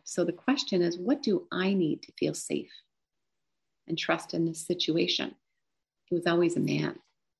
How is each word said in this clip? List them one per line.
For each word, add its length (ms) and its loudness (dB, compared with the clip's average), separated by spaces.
so 200 -2
the 80 -2
question 500 0
is, 140 0
what 260 0
do 280 2
I 240 0
need 280 2
to 160 -20
feel 160 0
safe 380 -6
and 100 -2
trust 360 -2
in 120 0
this 180 -6
situation? 720 -2
It 40 0
was 120 0
always 300 4
a 40 0
man, 380 0